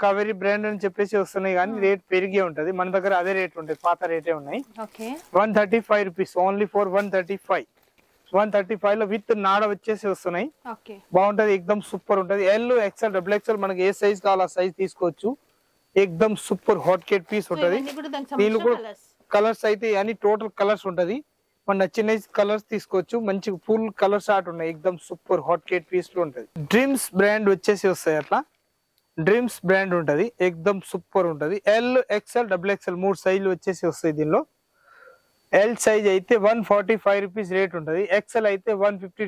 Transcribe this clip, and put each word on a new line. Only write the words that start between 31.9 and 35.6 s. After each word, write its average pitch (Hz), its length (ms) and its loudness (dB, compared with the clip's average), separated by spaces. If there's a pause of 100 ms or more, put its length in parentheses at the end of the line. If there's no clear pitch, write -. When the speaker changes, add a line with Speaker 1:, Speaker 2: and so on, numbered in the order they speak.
Speaker 1:
ఎక్స్ఎల్, 233 340 -4
డబుల్ 185 220 -2
ఎక్స్ఎల్ 180 300 -6
మూడు 196 180 0
సైజులు 190 320 0
వచ్చేసి 180 360 -6
వస్తాయి 151 300 -2
దీనిలో. 160 220 2 (1200)